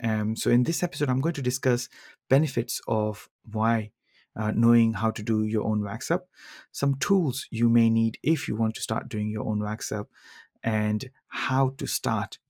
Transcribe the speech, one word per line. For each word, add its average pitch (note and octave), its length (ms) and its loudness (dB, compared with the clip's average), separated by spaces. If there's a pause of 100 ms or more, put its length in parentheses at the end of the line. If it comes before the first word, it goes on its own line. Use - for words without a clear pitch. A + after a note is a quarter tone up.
Um, A2 320 -2
so - 140 -2
in B2 140 6
this D#3+ 200 -2
episode, D3 260 -2
I'm B2+ 120 0
going D#3+ 140 -2
to C#3 80 -4
discuss B2 460 0 (380)
benefits C#3 600 0
of G#2+ 420 -2 (220)
why, A2 400 0 (440)
uh, G#2+ 160 -2
knowing A#2 420 4
how A2 180 0
to G#2+ 120 -8
do A2 220 0
your G#2+ 180 0
own G#2+ 200 0
wax-up, A2 440 -4 (440)
some C#3 240 0
tools E3 560 0
you A#2 180 2
may A#2 200 6
need A2+ 320 2
if D#3 260 0
you A#2 80 -4
want A2 200 0
to - 60 -14
start - 280 -4
doing G#2+ 200 -4
your A2 180 -4
own G#2+ 120 -2
wax-up, G#2 500 -6 (540)
and G#2+ 480 -2 (160)
how C3 500 0
to - 80 -6
start A2+ 540 -4 (100)